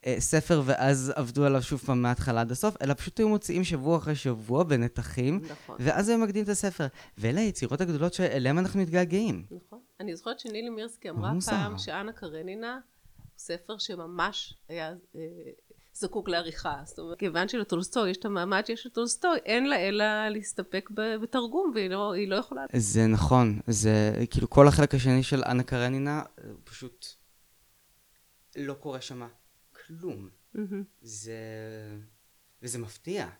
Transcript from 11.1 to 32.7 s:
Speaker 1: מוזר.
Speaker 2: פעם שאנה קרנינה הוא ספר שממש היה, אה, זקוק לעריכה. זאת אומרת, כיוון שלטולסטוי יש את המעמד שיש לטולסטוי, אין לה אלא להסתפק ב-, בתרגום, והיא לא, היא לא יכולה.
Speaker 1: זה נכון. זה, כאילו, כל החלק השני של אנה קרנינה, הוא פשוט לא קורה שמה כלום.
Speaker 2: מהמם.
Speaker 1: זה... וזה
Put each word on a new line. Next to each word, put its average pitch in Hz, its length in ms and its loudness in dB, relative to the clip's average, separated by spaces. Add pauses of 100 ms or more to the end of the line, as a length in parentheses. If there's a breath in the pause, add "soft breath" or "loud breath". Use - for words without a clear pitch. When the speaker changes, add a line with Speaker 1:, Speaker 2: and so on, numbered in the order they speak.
Speaker 1:
מוזר. 185 180 -2
Speaker 2:
פעם 104 260 -2
שאנה 190 340 -8
קרנינה 190 600 -10
הוא - 500 -20 (140)
ספר 175 400 -10
שממש 175 760 -4 (160)
היה, 160 240 -6 (220)
אה, 156 60 -12 (720 soft breath)
זקוק 196 360 -6
לעריכה. 165 460 -2 (100)
זאת - 140 -16
אומרת, 165 200 -10
כיוון 180 280 0
שלטולסטוי 208 600 -2
יש 185 80 -4
את - 80 -12
המעמד 196 400 0
שיש 226 200 -8
לטולסטוי, 240 600 0
אין 247 240 2
לה 277 80 2
אלא 214 520 2
להסתפק 202 640 -6
ב-, 220 280 -2
בתרגום, 262 540 0
והיא 196 140 0
לא, 202 240 -2
היא 196 140 0
לא 190 80 0
יכולה. 262 300 -4 (100)
Speaker 1:
זה 113 320 4
נכון. 110 600 6
זה, 107 460 4 (160)
כאילו, 131 200 0
כל 143 180 12
החלק 143 280 6
השני 127 280 4
של 131 200 0
אנה 123 200 2
קרנינה, 135 580 -2 (260)
הוא 107 160 -16
פשוט - 420 -18 (1500)
לא 139 180 -6
קורה 135 280 -10
שמה 123 260 -12 (460)
כלום. 160 560 -12 (240)
Speaker 2:
מהמם. 202 300 -6 (180)
Speaker 1:
זה... 113 360 -14 (1200)
וזה 123 180 -8